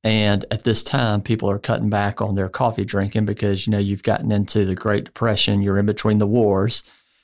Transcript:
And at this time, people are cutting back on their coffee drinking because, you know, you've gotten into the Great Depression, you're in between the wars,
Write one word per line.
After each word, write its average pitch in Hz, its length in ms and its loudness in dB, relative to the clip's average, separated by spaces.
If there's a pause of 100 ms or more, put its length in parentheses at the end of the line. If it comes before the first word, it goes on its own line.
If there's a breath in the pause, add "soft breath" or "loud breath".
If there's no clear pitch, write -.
And 107 460 2
at 110 140 -6
this 113 180 0
time, 110 400 0
people 110 260 -2
are 101 120 -2
cutting 113 320 -2
back 104 300 -2
on 104 120 -2
their 95 160 -2
coffee 110 360 -2
drinking 101 400 -2
because, 101 420 -2
you 107 40 0
know, 104 60 2
you've 101 240 -2
gotten 107 300 0
into 101 340 0
the 95 80 -2
Great 104 300 -2
Depression, 104 580 0
you're 98 160 2
in 101 80 2
between 107 320 2
the 104 80 4
wars, 104 560 2 (420 soft breath)